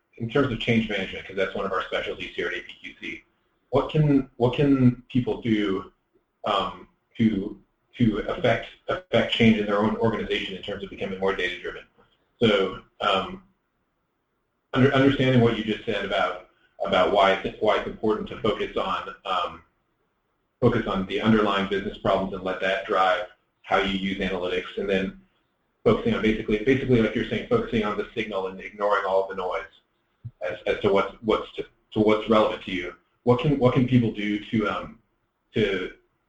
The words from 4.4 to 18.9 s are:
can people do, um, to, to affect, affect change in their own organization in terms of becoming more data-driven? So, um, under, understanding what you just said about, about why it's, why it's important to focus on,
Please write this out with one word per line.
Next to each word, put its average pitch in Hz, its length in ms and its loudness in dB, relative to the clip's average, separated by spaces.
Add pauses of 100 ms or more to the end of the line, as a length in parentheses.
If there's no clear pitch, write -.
can 135 520 4
people 110 320 -2
do, 104 520 0 (540)
um, 92 420 -2 (280)
to, 101 420 0 (380)
to 107 220 2 (100)
affect, - 380 0 (240)
affect - 420 -2
change 113 280 6
in 104 80 -2
their 101 100 0
own 107 200 2
organization 101 580 -2
in 90 80 -14
terms 98 200 -10
of 92 60 -12
becoming 95 300 -8
more 95 160 0
data-driven? 87 480 -8 (580)
So, 98 380 2 (220)
um, 95 420 -2 (1300)
under, 135 220 6
understanding 131 460 4
what 117 140 4
you 107 80 -4
just 107 220 -4
said 101 180 -4
about, 98 440 -4 (360)
about 95 300 2
why 98 200 6
it's, - 280 -6
why 104 160 2
it's 90 80 -4
important 101 440 -2
to 95 120 -12
focus 101 340 -2
on, 95 380 -4 (120)